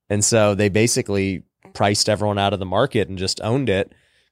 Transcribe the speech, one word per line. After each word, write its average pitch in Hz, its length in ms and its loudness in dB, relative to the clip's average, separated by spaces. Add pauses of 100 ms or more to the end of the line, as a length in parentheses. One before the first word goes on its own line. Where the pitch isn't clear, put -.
And 104 160 0
so 104 300 4
they 101 140 2
basically 101 720 0 (300)
priced 104 360 0
everyone 104 300 0
out 101 140 2
of 98 60 -4
the 95 60 -8
market 101 440 0
and 95 80 -10
just 92 240 -4
owned 120 280 -2
it 95 220 -2 (400)